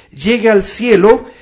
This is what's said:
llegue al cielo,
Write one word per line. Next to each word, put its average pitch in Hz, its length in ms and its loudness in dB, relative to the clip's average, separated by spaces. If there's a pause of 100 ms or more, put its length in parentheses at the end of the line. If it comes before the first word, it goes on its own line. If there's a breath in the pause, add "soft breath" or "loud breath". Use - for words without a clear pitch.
llegue 214 400 -4
al 208 120 2
cielo, 220 640 0 (160 loud breath)